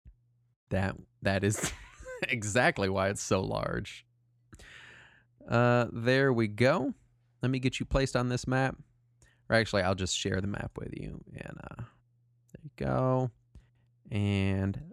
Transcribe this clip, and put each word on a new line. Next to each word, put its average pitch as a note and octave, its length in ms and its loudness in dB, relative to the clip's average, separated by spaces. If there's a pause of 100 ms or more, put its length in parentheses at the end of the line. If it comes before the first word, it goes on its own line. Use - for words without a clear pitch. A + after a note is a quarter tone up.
(720)
That, G2 260 -2 (260)
that G2 220 0
is - 280 0 (280)
<laughs> - 280 -12
exactly A#2+ 640 2
why F#2+ 180 2
it's G#2 140 -4
so F#2+ 180 2
large. - 640 -4 (1400)
Uh, A#2+ 440 4
there C3 400 4
we A#2 140 2
go. C#3 460 2 (500)
Let B2 80 2
me C3+ 80 0
get B2+ 220 -2
you B2 60 -6
placed C3+ 300 2
on B2 120 0
this B2 180 -2
map. C3 300 0 (720)
Or A2+ 80 4
actually, G#2 260 2
I'll F#2+ 120 2
just F#2 240 -2
share G2 240 -2
the G2+ 40 -2
map - 300 -6
with - 180 -10
you. - 280 -10 (120)
And, - 220 -14 (140)
uh, - 120 -12 (720)
there - 120 -18
you D3 120 -16
go. C3 540 0 (800)
And G2 680 2 (140)